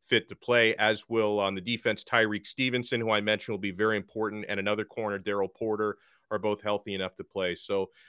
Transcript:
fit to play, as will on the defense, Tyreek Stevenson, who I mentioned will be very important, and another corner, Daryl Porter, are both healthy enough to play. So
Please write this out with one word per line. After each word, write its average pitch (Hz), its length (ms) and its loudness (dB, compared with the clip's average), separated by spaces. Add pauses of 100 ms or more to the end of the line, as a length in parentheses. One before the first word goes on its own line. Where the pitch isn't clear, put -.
fit 113 260 0
to 98 80 -14
play, 117 400 4
as 107 320 2
will 107 320 2
on 98 160 2
the 95 40 -6
defense, 113 440 -2
Tyreek 107 420 2
Stevenson, 123 540 -2
who 113 100 0
I 107 100 4
mentioned 107 340 0
will 98 40 -6
be 98 140 -4
very 107 240 2
important, 104 520 -4
and 101 120 -4
another 104 240 0
corner, 104 340 -4
Daryl 98 340 -2
Porter, 107 460 -2 (340)
are 107 80 -2
both 104 200 0
healthy 104 320 -2
enough 95 220 -4
to - 80 -14
play. 90 320 -2
So 98 340 -4 (200)